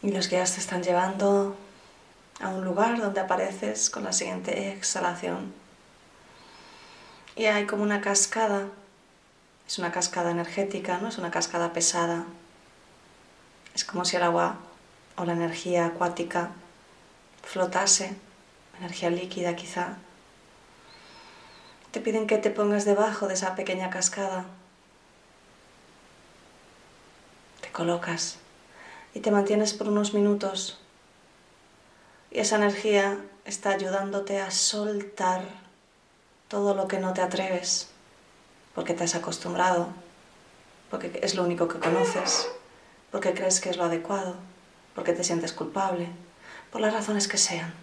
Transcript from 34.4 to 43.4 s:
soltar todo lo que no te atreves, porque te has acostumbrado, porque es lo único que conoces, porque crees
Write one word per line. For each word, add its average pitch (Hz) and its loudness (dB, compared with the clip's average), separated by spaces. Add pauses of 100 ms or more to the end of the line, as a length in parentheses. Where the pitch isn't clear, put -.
soltar 196 0 (1040)
todo 202 2
lo 190 0
que 190 0
no 185 0
te 185 0
atreves, 185 0 (840)
porque 170 -4
te 170 -2
has 170 0
acostumbrado, 175 0 (1000)
porque - -6
es - 0
lo 180 2
único 170 2
que - -6
conoces, 170 2 (640)
porque 190 0
crees 185 2